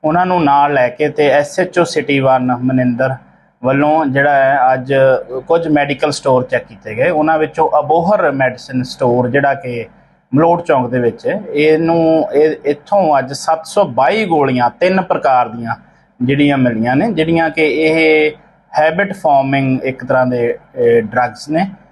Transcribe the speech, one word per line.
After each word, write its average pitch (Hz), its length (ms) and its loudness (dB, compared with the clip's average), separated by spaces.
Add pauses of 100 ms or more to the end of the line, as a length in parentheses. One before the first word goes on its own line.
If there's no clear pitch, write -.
ਉਹਨਾਂ 175 220 2
ਨੂੰ 180 180 0
ਨਾਲ 143 300 4
ਲੈ 127 140 2
ਕੇ 147 200 -2
ਤੇ 147 200 0
ਐਸ 143 320 0
ਐਚ 180 180 -2
ਓ 170 60 2
ਸਿਟੀ 139 360 -2
ਵਨ 127 420 0
ਮਨਿੰਦਰ 127 520 0 (500)
ਵੱਲੋਂ 147 420 2
ਜਿਹੜਾ 139 280 0
ਹੈ 135 400 2
ਅੱਜ 127 200 -4 (520)
ਕੁਝ 165 220 0
ਮੈਡੀਕਲ 143 420 0
ਸਟੋਰ 127 320 0
ਚੈੱਕ 123 220 -4
ਕੀਤੇ 110 300 -16
ਗਏ। 135 160 0
ਉਹਨਾਂ 156 280 0
ਵਿੱਚੋਂ 156 400 -2
ਅਬੋਹਰ 165 540 0
ਮੈਡੀਸਿਨ 131 500 -4
ਸਟੋਰ 123 480 -2
ਜਿਹੜਾ 139 240 0
ਕਿ 120 320 -10 (480)
ਮਲੋਟ 170 300 2
ਚੌਂਕ 127 260 0
ਦੇ 123 100 0
ਵਿੱਚ 120 260 -2
ਹੈ, 175 160 -4 (100)
ਇਹਨੂੰ, 160 720 2 (100)
ਇਹ, 151 300 2
ਇੱਥੋਂ 151 540 0
ਅੱਜ 131 140 -4
ਸੱਤ 160 320 -4
ਸੌ 202 200 0
ਬਾਈ 156 400 0
ਗੋਲੀਆਂ 135 460 0 (100)
ਤਿੰਨ 185 220 0
ਪ੍ਰਕਾਰ 135 460 0
ਦੀਆਂ 117 260 -8 (480)
ਜਿਹੜੀਆਂ 139 360 2
ਮਿਲੀਆਂ 120 380 0
ਨੇ, 208 160 0
ਜਿਹੜੀਆਂ 165 380 0
ਕਿ 160 120 -2
ਇਹ 156 680 2 (480)
ਹੈਬਿਟ 175 360 0
ਫਾਰਮਿੰਗ 135 680 0
ਇੱਕ 131 220 -6
ਤਰ੍ਹਾਂ 127 220 0
ਦੇ, 120 320 -2 (160)
ਇਹ 117 280 2
ਡਰੱਗਸ 113 460 -6
ਨੇ 175 220 -2 (220)